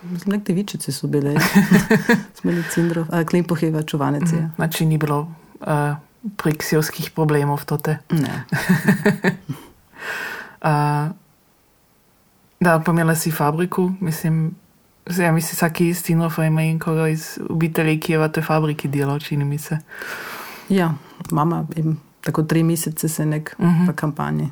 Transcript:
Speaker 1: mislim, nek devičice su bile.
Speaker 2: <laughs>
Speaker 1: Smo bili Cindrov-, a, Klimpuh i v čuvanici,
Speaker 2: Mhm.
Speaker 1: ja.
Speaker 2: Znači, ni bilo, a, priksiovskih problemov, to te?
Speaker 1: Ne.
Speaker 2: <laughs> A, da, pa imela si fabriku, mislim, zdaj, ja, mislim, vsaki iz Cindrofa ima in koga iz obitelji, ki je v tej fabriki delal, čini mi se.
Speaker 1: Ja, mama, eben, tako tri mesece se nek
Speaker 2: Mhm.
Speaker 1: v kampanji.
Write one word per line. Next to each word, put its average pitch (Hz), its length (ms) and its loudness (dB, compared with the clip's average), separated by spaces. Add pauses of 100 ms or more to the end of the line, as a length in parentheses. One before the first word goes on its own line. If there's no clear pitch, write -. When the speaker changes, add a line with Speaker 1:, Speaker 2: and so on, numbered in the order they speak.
Speaker 1:
mislim, 175 280 -4
nek 208 120 -2
devičice 180 480 -4
su 143 140 -6
bile. 143 280 0 (520)
Speaker 2:
<laughs> - 500 2
Speaker 1:
Smo 180 140 -2
bili 170 140 0
Cindrov-, 165 460 0
a, 170 140 0
Klimpuh 175 360 0
i 165 100 2
v 156 120 -2
čuvanici, 147 460 -2
Speaker 2:
Mhm. 165 80 0
Speaker 1:
ja. 160 160 -2
Speaker 2:
Znači, 160 340 -2
ni 156 120 4
bilo, 147 280 0 (320)
a, 147 360 0 (400)
priksiovskih 156 760 -2
problemov, 143 540 0
to 151 120 -2
te? 156 220 -2 (100)
Speaker 1:
Ne. 147 380 -2
Speaker 2:
<laughs> 185 880 2 (1300)
A, 147 460 2 (1500)
da, 175 180 8
pa 160 120 2
imela 165 240 4
si 160 160 0
fabriku, 175 680 0
mislim, 160 560 -2 (520)
zdaj, 175 200 0
ja, 165 60 4
mislim, 165 200 0
vsaki 170 360 2
iz 175 140 -2
Cindrofa 165 420 2
ima 160 180 2
in 160 160 0
koga 160 300 0
iz 156 340 -4
obitelji, 160 560 0
ki 160 140 -2
je 156 60 2
v 156 100 2
tej 156 160 -2
fabriki 156 440 0
delal, 143 300 0
čini 147 260 -2
mi 143 140 -2
se. 156 200 -4 (880)
Speaker 1:
Ja, 185 260 2 (360)
mama, 160 440 0
eben, 160 240 0 (220)
tako - 240 -2
tri 165 200 2
mesece 165 460 0
se 156 180 -2
nek 151 300 -4
Speaker 2:
Mhm. 175 280 4
Speaker 1:
v 175 100 2
kampanji. 151 580 -2